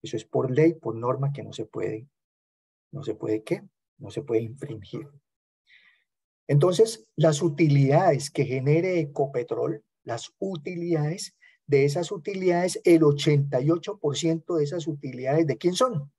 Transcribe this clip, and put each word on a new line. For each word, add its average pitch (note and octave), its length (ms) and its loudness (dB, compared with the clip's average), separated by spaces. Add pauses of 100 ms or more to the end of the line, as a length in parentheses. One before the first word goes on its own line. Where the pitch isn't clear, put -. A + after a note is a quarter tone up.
Eso - 140 -8
es - 80 -8
por B2+ 260 -2
ley, D#3 240 4
por A2+ 200 -8
norma B2+ 380 -2
que C3+ 100 -10
no G#2+ 100 -14
se A2 140 -10
puede, A2 420 -8 (840)
no - 100 -12
se A2 120 -8
puede, A2 280 -4
¿qué? - 220 -6 (340)
No G2+ 120 -14
se - 120 -8
puede C3+ 200 -2
infringir. A2+ 680 -12 (1400)
Entonces, F3+ 680 2
las D#3 260 2
utilidades C#3+ 880 4
que C#3 140 -2
genere D3+ 560 0
Ecopetrol, B2 840 -4 (200)
las - 340 -10
utilidades, E3+ 1000 -6 (320)
de C#3 160 4
esas D#3 280 -2
utilidades, F#3 720 -2
el E3 180 8
ochenta C#3+ 580 4
y D3+ 120 2
ocho F3 260 -4
por C#3 180 -2
ciento E3 400 -2
de D3+ 80 2
esas D#3 220 -6
utilidades, C#3+ 600 -2
¿de C3+ 100 -2
quién F3+ 160 0
son? G#3+ 440 -2